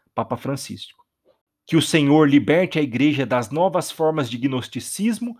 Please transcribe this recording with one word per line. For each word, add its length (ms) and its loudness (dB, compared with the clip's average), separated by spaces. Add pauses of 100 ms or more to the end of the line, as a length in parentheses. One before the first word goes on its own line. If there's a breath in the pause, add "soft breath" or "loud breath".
(140)
Papa 240 -6
Francisco. 680 -12 (600)
Que 100 -2
o 60 4
Senhor 480 4
liberte 480 4
a 40 2
Igreja 440 0
das 240 -2
novas 400 -2
formas 400 -2
de 80 -8
gnosticismo 1040 -4